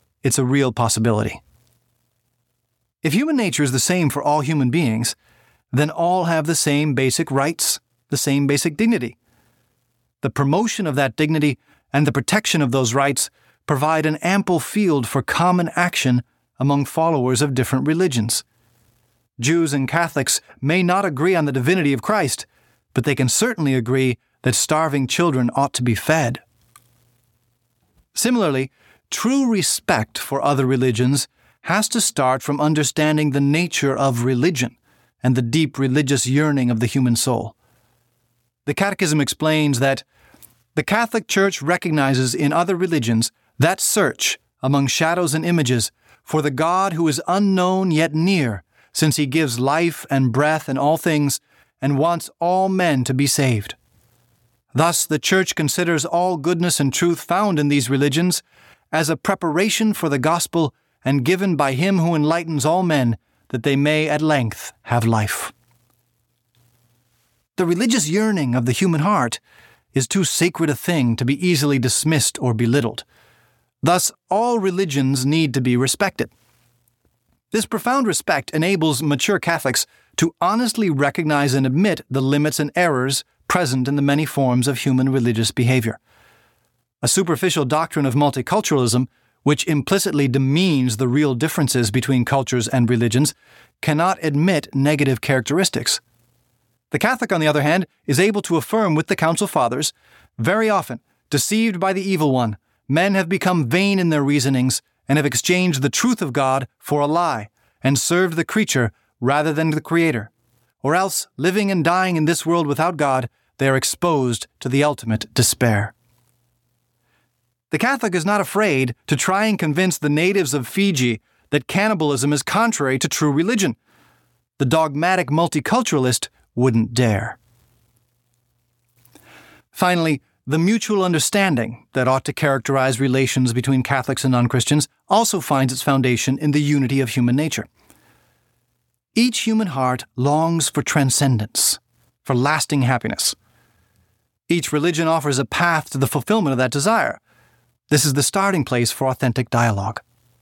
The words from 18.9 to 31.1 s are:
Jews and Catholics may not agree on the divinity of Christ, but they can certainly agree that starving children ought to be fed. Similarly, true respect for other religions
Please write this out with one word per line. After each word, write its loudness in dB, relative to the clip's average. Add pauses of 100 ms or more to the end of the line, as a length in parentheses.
Jews 0
and 0
Catholics -2 (180)
may 0
not 0
agree 0
on 2
the -2
divinity 0
of -2
Christ, -2 (480)
but 0
they 0
can 0
certainly 0
agree 0 (240)
that 0
starving 0
children 0
ought 0
to -4
be 2
fed. -2 (1800)
Similarly, 0 (400)
true 0
respect 0
for -6
other 2
religions 2 (380)